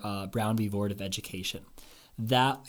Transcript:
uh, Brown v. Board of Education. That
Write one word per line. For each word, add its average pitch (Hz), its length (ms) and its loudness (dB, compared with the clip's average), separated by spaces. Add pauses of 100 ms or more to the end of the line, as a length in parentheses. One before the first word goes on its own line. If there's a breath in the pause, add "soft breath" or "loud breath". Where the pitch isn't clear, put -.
uh, 98 220 -4
Brown 110 280 2
v. 107 140 2
Board 101 240 0
of 98 80 -6
Education. - 640 -6 (520 loud breath)
That 127 520 4